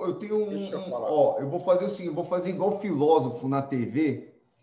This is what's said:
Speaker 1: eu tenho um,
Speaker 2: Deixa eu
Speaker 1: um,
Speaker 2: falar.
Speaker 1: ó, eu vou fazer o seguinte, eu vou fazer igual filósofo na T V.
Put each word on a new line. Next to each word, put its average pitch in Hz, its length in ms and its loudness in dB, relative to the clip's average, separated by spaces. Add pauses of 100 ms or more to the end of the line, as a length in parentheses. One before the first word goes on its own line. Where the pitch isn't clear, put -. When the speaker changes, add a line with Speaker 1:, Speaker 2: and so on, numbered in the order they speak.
Speaker 1:
eu 180 120 -2
tenho 208 280 -2
um, 208 60 -4
Speaker 2:
Deixa 196 240 -6
eu 147 60 -4
Speaker 1:
um, - 100 -8
Speaker 2:
falar. 117 220 -2
Speaker 1:
ó, 147 280 4
eu 139 80 -4
vou 165 120 -4
fazer 185 260 2
o 196 40 -2
seguinte, 180 180 -8
eu 151 80 -4
vou 175 100 -4
fazer 180 240 -2
igual 190 300 0
filósofo 143 680 2
na 135 140 0
T 127 240 -2
V. 127 480 -2 (300)